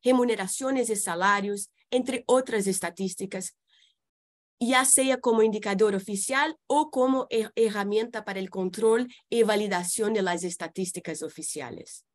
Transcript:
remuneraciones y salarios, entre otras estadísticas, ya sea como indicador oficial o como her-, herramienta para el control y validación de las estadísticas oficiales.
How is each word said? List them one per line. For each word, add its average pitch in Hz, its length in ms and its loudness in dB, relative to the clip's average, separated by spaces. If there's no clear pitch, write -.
remuneraciones 247 840 2
y 208 80 -2
salarios, 202 720 0
entre 254 380 -2
otras 240 400 2
estadísticas, 190 880 -6
ya 254 240 4
sea 262 340 4
como 226 260 4
indicador 208 520 2
oficial 262 640 -2
o 294 240 2
como 262 380 2
her-, 220 260 -2
herramienta 214 680 0
para 190 140 -6
el 190 100 -6
control 220 580 0
y 233 140 4
validación 208 720 0
de 208 100 0
las 175 200 -2
estadísticas 175 800 -8
oficiales. - 920 -12